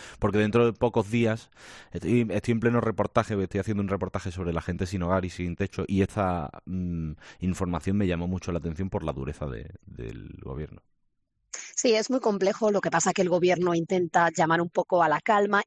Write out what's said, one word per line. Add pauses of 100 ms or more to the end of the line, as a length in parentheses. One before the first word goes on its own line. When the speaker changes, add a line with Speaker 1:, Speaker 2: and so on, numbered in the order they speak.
(180)
Speaker 1:
porque
dentro
de
pocos
días (420)
estoy,
estoy
en
pleno
reportaje,
estoy
haciendo
un
reportaje
sobre
la
gente
sin
hogar
y
sin
techo,
y
esta, (160)
mm, (280)
información
me
llamó
mucho
la
atención
por
la
dureza
de, (160)
del
gobierno. (920)
Speaker 2:
Sí,
es
muy
complejo.
Lo
que
pasa
que
el
gobierno
intenta
llamar
un
poco
a
la
calma